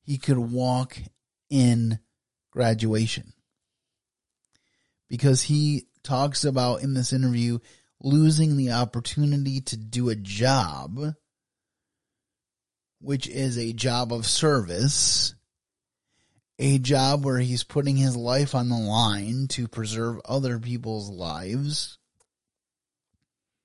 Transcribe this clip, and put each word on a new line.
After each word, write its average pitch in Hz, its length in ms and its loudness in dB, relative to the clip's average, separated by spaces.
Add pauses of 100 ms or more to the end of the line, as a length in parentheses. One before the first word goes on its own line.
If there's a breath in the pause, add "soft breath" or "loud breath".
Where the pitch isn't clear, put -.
he 143 160 -6
could 131 220 2
walk 127 580 -2 (540)
in 120 480 4 (500)
graduation. 113 840 0 (1800)
Because 131 360 4
he 147 420 0 (180)
talks 139 420 0
about 127 360 0
in 135 140 -2
this 127 180 -2
interview 120 460 0 (420 soft breath)
losing 156 560 4
the 131 140 0
opportunity 135 880 0
to 120 160 -8
do 117 320 -2
a 110 60 -2
job, 104 1000 -2 (1900)
which 139 280 -4
is 135 280 -4
a 117 160 -4
job 120 400 -2
of 117 140 -4
service, 127 1120 2 (1200)
a 139 220 2
job 135 440 2
where 135 140 0
he's 123 260 0
putting 139 340 0
his 135 180 2
life 127 400 0
on 120 140 0
the 120 100 0
line 110 680 0
to 120 180 -6
preserve 113 580 -6
other 127 320 -2
people's 110 520 -6
lives. 95 880 -6 (1700)